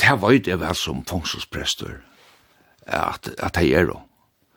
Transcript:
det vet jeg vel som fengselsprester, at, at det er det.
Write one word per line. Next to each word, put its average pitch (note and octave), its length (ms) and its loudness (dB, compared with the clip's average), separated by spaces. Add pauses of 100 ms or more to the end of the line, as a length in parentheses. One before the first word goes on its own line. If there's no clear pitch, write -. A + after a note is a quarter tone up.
det C#3 220 6
vet A2+ 260 4
jeg F2 120 -2
vel D#2+ 140 -2
som - 300 -6
fengselsprester, - 960 -6 (840)
at, - 420 -4 (100)
at - 160 -4
det D2+ 220 4
er E2+ 160 4
det. - 80 -12 (560)